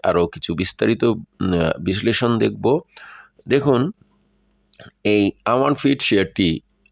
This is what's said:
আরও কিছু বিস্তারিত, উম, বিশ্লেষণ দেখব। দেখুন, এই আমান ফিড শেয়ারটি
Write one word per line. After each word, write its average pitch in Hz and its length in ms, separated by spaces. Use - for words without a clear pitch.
আরও 87 240
কিছু - 280
বিস্তারিত, 110 480
উম, 120 200
বিশ্লেষণ 110 580
দেখব। 110 420
দেখুন, 139 440
এই 104 280
আমান 131 280
ফিড 139 280
শেয়ারটি 95 580